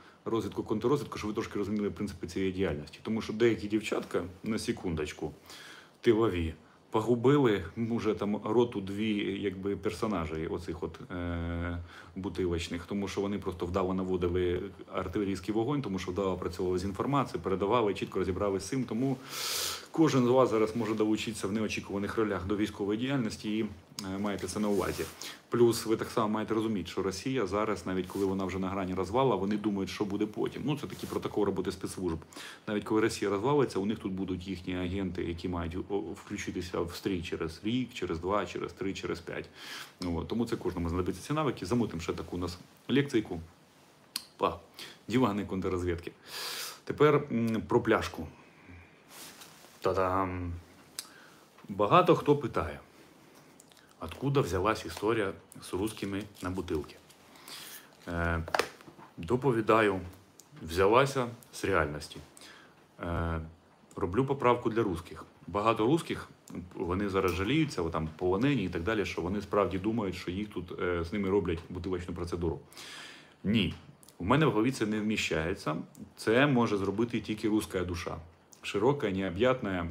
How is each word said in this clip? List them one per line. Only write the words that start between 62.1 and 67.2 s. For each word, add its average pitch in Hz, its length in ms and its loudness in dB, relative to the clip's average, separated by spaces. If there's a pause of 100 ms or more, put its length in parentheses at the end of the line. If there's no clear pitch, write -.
Е, 82 400 -2 (540)
роблю 95 300 2
поправку 123 440 4
для 113 140 4
русских. - 420 -4 (220)
Багато 110 380 4
русських, 156 440 2 (460)
вони 95 340 0
зараз 92 220 4